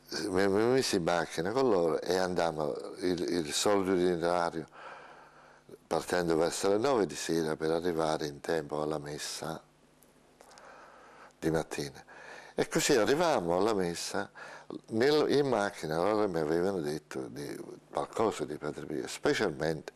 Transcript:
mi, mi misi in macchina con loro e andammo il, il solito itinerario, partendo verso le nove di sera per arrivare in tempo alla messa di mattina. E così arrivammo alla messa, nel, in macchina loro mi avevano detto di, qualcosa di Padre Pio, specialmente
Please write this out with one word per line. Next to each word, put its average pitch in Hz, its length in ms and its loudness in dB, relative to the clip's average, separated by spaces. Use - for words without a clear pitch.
mi, 95 180 4
mi 98 160 4
misi 123 320 2
in 87 80 2
macchina 85 480 0
con 131 180 2
loro 85 320 4
e 90 160 0
andammo 85 560 0
il, 87 200 0
il 76 320 -2
solito 98 400 2
itinerario, 85 720 2
partendo 85 520 2
verso 85 320 2
le 101 80 4
nove 117 280 2
di 73 100 -6
sera 80 400 -2
per 80 160 -2
arrivare 80 540 0
in 71 140 -8
tempo 76 420 -2
alla 76 180 -2
messa 76 640 -8
di 80 80 0
mattina. 76 520 -4
E - 120 0
così 156 280 2
arrivammo 113 640 4
alla 107 160 2
messa, 95 580 -2
nel, 139 420 4
in 139 180 4
macchina 101 500 0
loro 104 320 2
mi 82 100 -2
avevano 87 400 2
detto 73 480 -6
di, 135 320 -10
qualcosa 110 540 -2
di 73 120 -8
Padre 73 280 -6
Pio, 73 220 -6
specialmente 80 880 -2